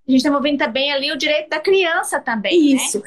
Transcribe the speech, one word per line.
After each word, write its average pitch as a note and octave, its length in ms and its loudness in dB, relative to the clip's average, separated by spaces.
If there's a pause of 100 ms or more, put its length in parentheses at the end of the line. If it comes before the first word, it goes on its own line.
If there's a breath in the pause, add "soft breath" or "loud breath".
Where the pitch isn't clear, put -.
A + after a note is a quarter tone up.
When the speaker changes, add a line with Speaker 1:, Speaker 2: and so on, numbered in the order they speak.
Speaker 1:
A - 60 -2
gente C4 100 4
tá D4+ 60 0
envolvendo C#4+ 300 0
também C#4 340 -2
ali C#4 180 -2
o D#4 60 -4
direito D4+ 320 -2
da D#4 100 -4
criança F4 600 0
também, B3+ 540 2
né? - 20 4
Speaker 2:
Isso, - 300 -4